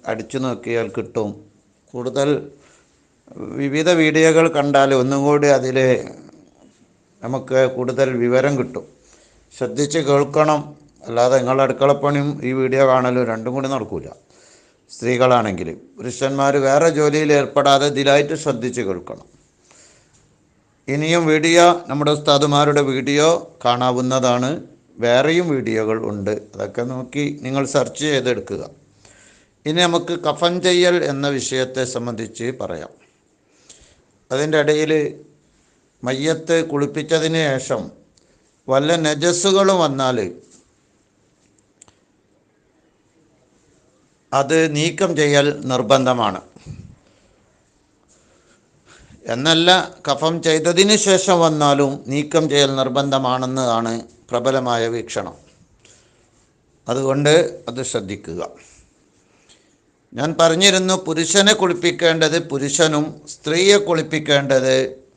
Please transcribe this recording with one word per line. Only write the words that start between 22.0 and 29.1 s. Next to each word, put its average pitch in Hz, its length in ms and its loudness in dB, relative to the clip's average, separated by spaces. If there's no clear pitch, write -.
ഉസ്താദുമാരുടെ 147 640 4
വീഡിയോ 143 340 2
കാണാവുന്നതാണ്. 123 840 0
വേറെയും 143 500 2
വീഡിയോകൾ 110 460 -2
ഉണ്ട്, 104 200 -6
അതൊക്കെ 101 300 -8
നോക്കി 127 320 -6
നിങ്ങൾ 135 200 -4
സെർച്ച് 135 400 -2
ചെയ്തെടുക്കുക. 113 500 -4